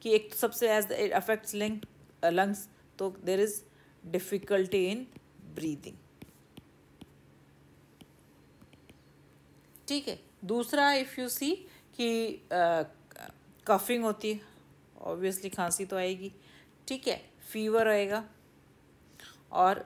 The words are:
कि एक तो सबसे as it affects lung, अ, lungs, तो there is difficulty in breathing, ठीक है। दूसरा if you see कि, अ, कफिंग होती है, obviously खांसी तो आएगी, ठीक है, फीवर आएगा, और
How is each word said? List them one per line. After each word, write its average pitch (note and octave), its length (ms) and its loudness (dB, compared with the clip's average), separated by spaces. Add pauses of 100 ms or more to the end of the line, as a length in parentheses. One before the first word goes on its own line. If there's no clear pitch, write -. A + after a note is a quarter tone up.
कि A3+ 80 -2
एक G#3+ 220 4
तो - 60 -8
सबसे A3+ 300 2
as G#3+ 200 4
it - 240 0
affects G#3+ 440 0
lung, G#3+ 300 -4 (380)
अ, E3+ 60 4
lungs, G3 280 2 (420)
तो F#3+ 160 -4 (100)
there F#3+ 220 2
is G#3 40 -4 (640)
difficulty F#3+ 800 0
in B3+ 80 -6 (520)
breathing, D#3 380 -6 (4000)
ठीक C#4+ 200 -2
है। - 120 -8 (260)
दूसरा A#3+ 480 2
if C4 140 0
you B3+ 220 -8
see D4 260 -2 (400)
कि, A3+ 380 0 (180)
अ, E3+ 320 4 (840)
कफिंग A3 360 2
होती G#3+ 300 -2
है, G#3 60 -6 (680)
obviously F#3 480 -4
खांसी F3+ 300 -2
तो F#3+ 120 -6
आएगी, F#3 340 -4 (560)
ठीक C4 200 -6
है, A3 100 0 (340)
फीवर A3 360 2
आएगा, G#3 360 2 (1300)
और F#3+ 340 4